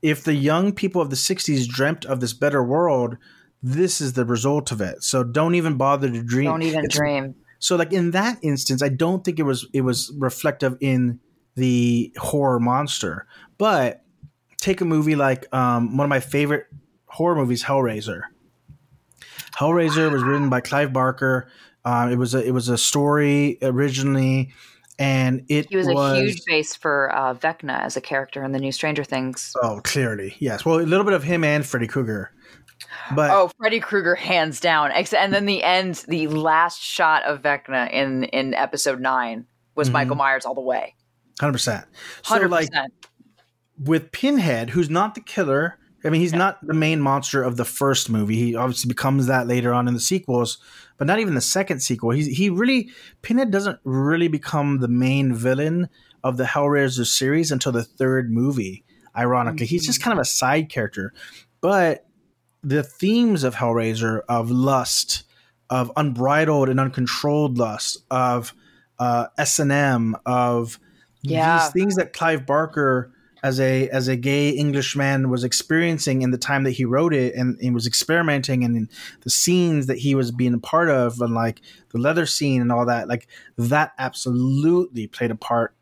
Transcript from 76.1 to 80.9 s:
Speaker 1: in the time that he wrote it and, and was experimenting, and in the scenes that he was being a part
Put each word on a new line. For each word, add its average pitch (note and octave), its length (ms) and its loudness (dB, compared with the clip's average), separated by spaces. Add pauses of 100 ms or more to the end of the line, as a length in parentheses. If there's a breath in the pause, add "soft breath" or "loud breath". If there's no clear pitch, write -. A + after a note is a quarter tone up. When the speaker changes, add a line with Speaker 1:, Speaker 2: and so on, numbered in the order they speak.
Speaker 1:
in B2+ 100 0
the B2+ 60 0
time C3+ 280 -2
that C3+ 80 0
he B2+ 120 -2
wrote D3 300 2
it B2+ 200 0
and, B2 280 -2
and B2 120 0
was A#2 120 -2
experimenting, C#3+ 800 0
and A#2+ 120 0
in A2 120 -4 (340 loud breath)
the A#2 80 -6
scenes E3+ 560 2
that C3 100 -2
he C#3 180 0
was B2+ 160 2
being B2 220 0
a A#2+ 60 0
part D#3+ 320 0